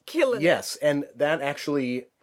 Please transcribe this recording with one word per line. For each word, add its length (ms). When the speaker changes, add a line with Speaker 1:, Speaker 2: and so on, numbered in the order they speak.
Speaker 1:
killing 360
it." 40
Speaker 2:
Yes, 380
and 220
that 260
actually 680